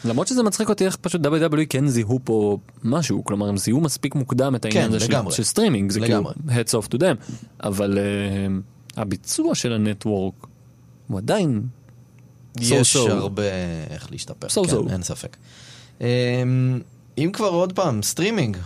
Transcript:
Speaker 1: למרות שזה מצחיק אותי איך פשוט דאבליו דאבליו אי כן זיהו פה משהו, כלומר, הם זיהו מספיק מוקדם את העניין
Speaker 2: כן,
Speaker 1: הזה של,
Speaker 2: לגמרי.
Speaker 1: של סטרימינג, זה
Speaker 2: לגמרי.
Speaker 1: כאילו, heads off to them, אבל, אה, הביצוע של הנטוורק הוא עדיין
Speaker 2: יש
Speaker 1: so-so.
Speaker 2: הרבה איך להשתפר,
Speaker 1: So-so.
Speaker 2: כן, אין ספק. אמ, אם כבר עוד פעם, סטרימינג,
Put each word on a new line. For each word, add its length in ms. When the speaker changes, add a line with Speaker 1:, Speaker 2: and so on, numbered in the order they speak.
Speaker 1:
למרות 220
שזה 160
מצחיק 260
אותי 160
איך 100
פשוט 260
דאבליו 200
דאבליו 200
אי 60
כן 200
זיהו 360
פה 340
משהו, 400
כלומר, 260
הם 80
זיהו 240
מספיק 340
מוקדם 400
את 100
העניין 240
Speaker 2:
כן, 60
Speaker 1:
הזה 100
של, 60
Speaker 2:
לגמרי. 220
Speaker 1:
של 100
סטרימינג, 480
זה 80
Speaker 2:
לגמרי. 340
Speaker 1:
כאילו, 280
heads 240
off 20
to 100
them, 360
אבל, 340
אה, 600
הביצוע 540
של 180
הנטוורק 600
הוא 100
עדיין 440
Speaker 2:
יש 340
Speaker 1:
so-so. 160
Speaker 2:
הרבה 320
איך 220
להשתפר, 360
Speaker 1:
So-so. 400
Speaker 2:
כן, 60
אין 100
ספק. 340
אמ, 40
אם 160
כבר 160
עוד 240
פעם, 300
סטרימינג, 600